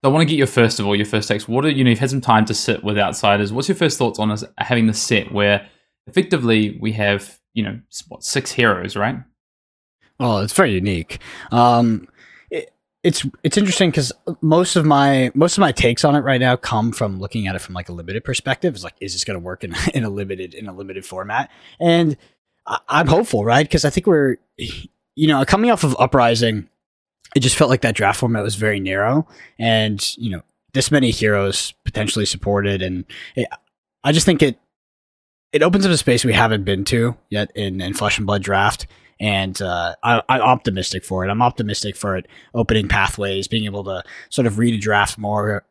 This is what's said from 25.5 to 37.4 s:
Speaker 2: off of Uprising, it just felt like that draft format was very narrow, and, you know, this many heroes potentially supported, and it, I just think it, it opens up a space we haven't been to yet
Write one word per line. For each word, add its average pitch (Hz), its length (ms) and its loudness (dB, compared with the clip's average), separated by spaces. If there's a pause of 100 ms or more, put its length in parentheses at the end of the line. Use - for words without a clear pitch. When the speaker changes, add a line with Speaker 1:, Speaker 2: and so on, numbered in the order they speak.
Speaker 2:
off 214 140 2
of 131 160 2
Uprising, 117 680 2 (680)
it 143 60 4
just 123 160 0
felt 143 140 4
like 131 100 2
that 110 140 0
draft 104 260 0
format 117 220 0
was 101 140 -4
very 107 220 0
narrow, 101 480 0 (320)
and, 110 600 0
you 117 100 -6
know, 90 140 -8 (320)
this 135 160 0
many 131 200 4
heroes 101 640 0 (120)
potentially 107 420 -2
supported, 101 560 -2
and 92 240 -6 (280)
it, 123 140 -4 (560)
I 143 80 0
just 160 140 4
think 170 160 4
it, 131 160 2 (920)
it 151 120 2
opens 190 240 4
up 185 60 4
a 160 40 2
space 123 300 2
we 113 80 2
haven't 107 300 2
been 98 220 -2
to 117 300 0 (140)
yet 104 240 -4